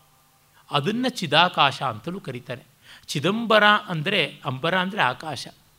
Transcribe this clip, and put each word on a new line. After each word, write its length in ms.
ಅದನ್ನು 380
ಚಿದಾಕಾಶ 720
ಅಂತಲೂ 380
ಕರೀತಾರೆ. 440
ಚಿದಂಬರ 580
ಅಂದರೆ, 800
ಅಂಬರ 320
ಅಂದರೆ 240
ಆಕಾಶ, 460